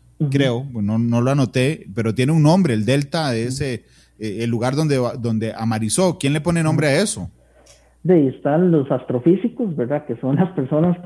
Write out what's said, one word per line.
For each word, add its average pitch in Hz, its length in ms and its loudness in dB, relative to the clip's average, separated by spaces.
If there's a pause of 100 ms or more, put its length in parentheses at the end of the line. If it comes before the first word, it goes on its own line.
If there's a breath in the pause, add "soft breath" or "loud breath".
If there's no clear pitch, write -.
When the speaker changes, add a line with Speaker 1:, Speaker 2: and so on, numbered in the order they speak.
(180)
Speaker 1:
Ujú. 147 120 -2
Speaker 2:
creo, 135 420 0
no, 110 260 -2
no 117 220 2
lo 127 120 2
anoté, 139 640 0
pero 113 200 -2
tiene 131 180 0
un 160 100 4
nombre, 160 300 4
el 107 140 0
delta 143 440 0
de 113 120 -2
Speaker 1:
Ujú. 120 60 -4
Speaker 2:
ese, 135 260 -4 (460 soft breath)
eh, 107 240 -8
el 117 60 -2
lugar 120 240 -2
donde 143 240 0
va, 123 180 -2
donde 113 360 -2
amarizó. 113 680 0
¿Quién 139 140 0
le 156 80 -2
pone 170 220 0
nombre 151 240 2
Speaker 1:
Ujú. 139 100 2
Speaker 2:
a 196 60 2
eso? 87 280 -6 (760 soft breath)
Speaker 1:
De 175 100 4
ahí 147 140 6
están 156 440 0
los 139 180 0
astrofísicos, 165 840 0
¿verdad? 135 300 -4
Que 117 100 -6
son 131 180 -2
las 180 200 2
personas 156 520 0